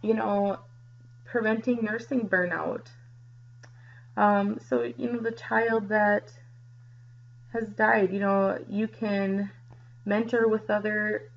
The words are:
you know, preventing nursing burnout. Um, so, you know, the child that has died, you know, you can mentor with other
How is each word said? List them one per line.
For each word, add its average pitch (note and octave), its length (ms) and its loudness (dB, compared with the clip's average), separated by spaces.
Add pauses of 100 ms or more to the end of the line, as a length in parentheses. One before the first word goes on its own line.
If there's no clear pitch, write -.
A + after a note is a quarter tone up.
you A3 120 2
know, G3+ 440 0 (640)
preventing A3+ 580 0
nursing A3+ 460 -4
burnout. F3 580 -2 (1300)
Um, G#3 420 2 (100)
so, B3+ 140 0
you A#3+ 300 -4
know, A#3+ 80 -4
the A3+ 120 -4
child A3+ 580 -2
that G#3 420 2 (1200)
has A3+ 160 -6
died, G#3+ 440 4
you G3 80 -2
know, G3 380 2 (100)
you G#3+ 200 -2
can G3+ 640 -2 (540)
mentor A3+ 440 2
with G#3+ 220 -2
other G#3+ 680 -2